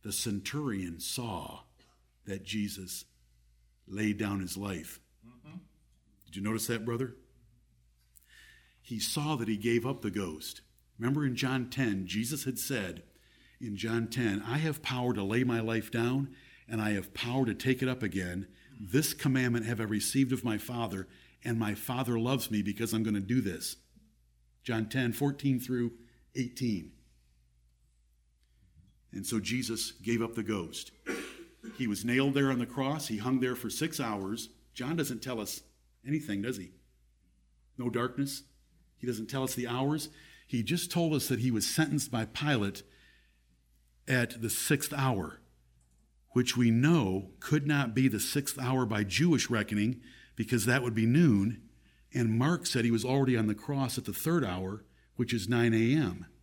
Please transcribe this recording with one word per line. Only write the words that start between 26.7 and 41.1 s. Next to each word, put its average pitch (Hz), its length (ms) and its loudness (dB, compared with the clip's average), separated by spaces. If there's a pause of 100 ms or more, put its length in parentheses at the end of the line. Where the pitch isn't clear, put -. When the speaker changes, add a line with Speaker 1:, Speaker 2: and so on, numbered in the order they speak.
Speaker 1:
And 98 140 -8
so 113 140 0
Jesus 113 520 -4
gave 113 300 -2
up 113 140 -2
the 113 80 -4
ghost. 95 480 -6 (840)
He 127 120 -2
was 104 180 -2
nailed 135 300 2
there 139 160 4
on 123 80 0
the 120 60 0
cross. 135 420 -2
He 110 100 -4
hung 127 220 0
there 127 160 0
for 117 140 -6
six - 300 -4
hours. 107 500 -4 (240)
John 135 220 -4
doesn't 135 260 -2
tell 127 180 -4
us - 220 -6 (440)
anything, 135 360 -2
does 117 160 -4
he? 90 140 -12 (1080)
No 120 120 -2
darkness. 127 540 -2 (540)
He 120 100 -6
doesn't 113 200 -4
tell 135 160 -2
us 131 120 -2
the 123 120 -4
hours. 139 420 0 (360)
He 120 160 -2
just 139 300 -2
told 165 220 2